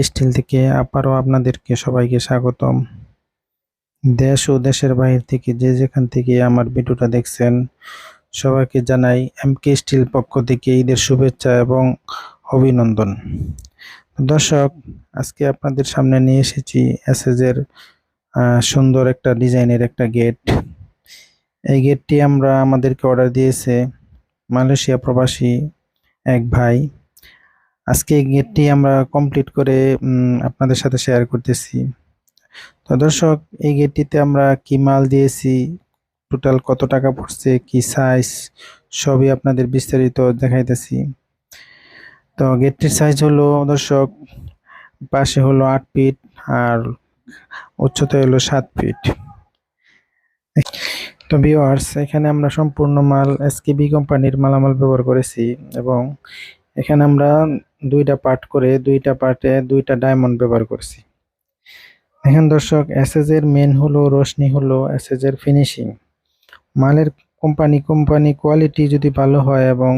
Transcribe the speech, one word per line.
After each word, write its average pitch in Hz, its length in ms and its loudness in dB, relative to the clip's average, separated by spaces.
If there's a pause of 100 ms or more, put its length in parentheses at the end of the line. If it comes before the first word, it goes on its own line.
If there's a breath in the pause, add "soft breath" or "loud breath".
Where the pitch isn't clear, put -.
স্টিল - 280 -2
থেকে 131 280 -2 (120)
আবারও 135 400 -2
আপনাদেরকে 131 640 -2
সবাইকে 123 440 -2
স্বাগতম। 127 560 -2 (1300)
দেশ 135 460 2
ও 135 100 2
দেশের 131 360 0
বাইরে 127 320 2
থেকে 127 260 -4
যে 127 220 0
যেখান 131 320 0
থেকে 123 260 -2 (100)
আমার 123 260 2
ভিডিওটা 123 380 -2
দেখছেন, 120 460 -2 (800 loud breath)
সবাইকে 135 480 0
জানাই 127 380 2 (180)
এমকে 139 380 0
স্টিল 131 300 0
পক্ষ 127 340 -4
থেকে 123 300 -2 (100)
ঈদের 127 260 0
শুভেচ্ছা 131 540 0
এবং 127 240 0 (720 loud breath)
অভিনন্দন। 117 560 2 (1120 loud breath)
দর্শক, 143 480 0 (440)
আজকে - 340 -8
আপনাদের 135 380 -4
সামনে 131 340 0
নিয়ে 131 220 4
এসেছি - 380 -4 (280)
এসএস 127 340 -2
এর, 127 160 0 (760 soft breath)
আহ, 120 280 2
সুন্দর 131 460 2
একটা 127 260 -2
ডিজাইনের 120 480 0
একটা 120 260 -2
গেট। 117 320 -2 (1200 loud breath)
এই 139 180 0
গেটটি 139 400 0
আমরা, 139 300 2 (100)
আমাদেরকে 135 460 0
অর্ডার 127 220 2
দিয়েছে 131 460 0 (720)
মালয়েশিয়া 127 480 0
প্রবাসী 127 540 -2 (760)
এক 127 240 0
ভাই। 120 280 2 (1080 soft breath)
আজকে - 280 -2
এই 139 100 2
গেটটি 139 440 0
আমরা 139 240 4 (180)
কমপ্লিট 143 380 -2
করে, 135 280 -2 (240)
উম, 127 420 0
আপনাদের 123 380 -2
সাথে 131 160 -2
শেয়ার 123 280 0
করতেছি। 120 520 -6 (1080 loud breath)
তো - 120 -6
দর্শক, 151 420 2 (220)
এই 147 160 0
গেটটিতে 143 440 0
আমরা 143 260 2 (100)
কি - 220 -4
মাল 135 300 2
দিয়েছি, 135 460 0 (800)
টোটাল 131 280 0
কত 131 260 -2
টাকা 135 260 0
পড়ছে, 131 480 -6
কি - 220 -4
সাইজ, 127 460 0 (640 loud breath)
সবই 135 380 0
আপনাদের 131 380 0
বিস্তারিত 127 500 -2 (140)
দেখাইতেছি। 123 640 -2 (1400 loud breath)
তো 143 80 0 (120)
গেটটির 139 400 0
সাইজ 151 260 2
হলো 147 240 4 (180)
দর্শক, 139 420 0 (1040 loud breath)
পাশে 135 300 0
হলো 135 240 2
আট 131 180 0 (100)
ফিট 135 240 0 (300)
আর 120 320 -2 (1000 loud breath)
উচ্চতা - 420 -2
হলো 131 180 2
সাত 135 260 -2 (100)
ফিট। - 260 -6 (2250 loud breath)
তো 156 120 -2
ভিউয়ার্স, 139 480 2 (120)
এখানে 151 320 -2
আমরা 147 200 0
সম্পূর্ণ 147 520 -2
মাল 139 280 2 (120)
এসকেবি 143 480 -2
কোম্পানির 139 480 0
মালামাল 135 360 2
ব্যবহার 131 300 0
করেছি 127 400 -2 (320)
এবং 123 260 -2 (720 loud breath)
এখানে 143 280 0
আমরা 143 260 4 (560)
দুইটা 139 300 0
পার্ট 131 300 -2
করে, 127 240 0 (100)
দুইটা 135 340 0
পার্টে 131 380 -2 (100)
দুইটা 135 340 -2
ডায়মন্ড 127 440 0
ব্যবহার 117 260 0
করছি। - 340 -12 (1200 loud breath)
দেখেন 151 260 6
দর্শক, 151 400 2
এসএস 147 400 0
এর 156 160 2
মেইন 143 260 4 (100)
হলো, 147 280 2
রোশনি 139 400 0
হলো 135 280 0 (180)
এসএস 131 280 -6
এর 135 120 0
ফিনিশিং। 139 520 0 (880 loud breath)
মালের 147 340 2 (340)
কোম্পানি, 151 360 2
কোম্পানি 151 540 0
কোয়ালিটি 151 540 0
যদি 143 220 0
ভালো 135 320 2
হয় 135 280 2
এবং 127 280 0